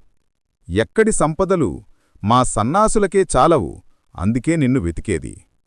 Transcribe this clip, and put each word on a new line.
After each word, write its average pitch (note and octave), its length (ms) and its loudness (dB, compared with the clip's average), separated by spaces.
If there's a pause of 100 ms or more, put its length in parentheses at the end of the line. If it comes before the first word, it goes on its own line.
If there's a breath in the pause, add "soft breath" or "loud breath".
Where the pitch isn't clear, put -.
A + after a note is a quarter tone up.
(680)
ఎక్కడి A2+ 440 0
సంపదలు D#3+ 680 0 (440)
మా A#2+ 180 4
సన్నాసులకే G3 840 0 (100)
చాలవు, B2+ 460 2 (360)
అందుకే A#2+ 380 0
నిన్ను C3 240 2
వెతికేది. E2 640 -6 (220)